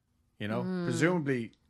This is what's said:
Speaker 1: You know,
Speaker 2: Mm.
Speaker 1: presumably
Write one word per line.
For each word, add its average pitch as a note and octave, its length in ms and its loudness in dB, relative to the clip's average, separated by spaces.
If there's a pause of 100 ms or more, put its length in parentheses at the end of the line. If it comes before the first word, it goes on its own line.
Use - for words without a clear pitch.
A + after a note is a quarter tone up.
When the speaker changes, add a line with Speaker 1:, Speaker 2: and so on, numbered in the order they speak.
(400)
Speaker 1:
You G#2 80 -4
know, A#2 160 -2
Speaker 2:
Mm. F#3 200 -2
Speaker 1:
presumably C#3 680 0 (180)